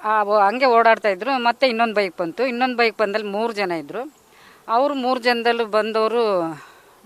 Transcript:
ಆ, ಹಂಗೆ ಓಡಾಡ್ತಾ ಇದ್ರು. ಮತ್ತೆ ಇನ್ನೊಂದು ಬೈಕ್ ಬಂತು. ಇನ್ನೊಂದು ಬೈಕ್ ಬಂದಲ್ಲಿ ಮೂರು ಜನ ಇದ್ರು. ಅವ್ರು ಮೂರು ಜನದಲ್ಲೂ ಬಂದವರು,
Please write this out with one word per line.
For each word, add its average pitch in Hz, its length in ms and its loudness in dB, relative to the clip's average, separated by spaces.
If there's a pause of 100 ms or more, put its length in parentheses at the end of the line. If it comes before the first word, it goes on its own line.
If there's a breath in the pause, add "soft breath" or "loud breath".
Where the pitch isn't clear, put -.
ಆ, 208 440 2
ಹಂಗೆ 254 180 0
ಓಡಾಡ್ತಾ 226 440 4
ಇದ್ರು. 214 280 -2
ಮತ್ತೆ 240 300 0
ಇನ್ನೊಂದು 226 260 0
ಬೈಕ್ 196 240 -2
ಬಂತು. 175 280 -4
ಇನ್ನೊಂದು 247 320 -2
ಬೈಕ್ 226 200 0
ಬಂದಲ್ಲಿ 208 300 -2
ಮೂರು 214 260 -4
ಜನ 196 180 -4
ಇದ್ರು. 170 420 -8 (540 soft breath)
ಅವ್ರು 262 260 0
ಮೂರು 254 260 -2
ಜನದಲ್ಲೂ 233 460 0
ಬಂದವರು, 214 760 0 (640 loud breath)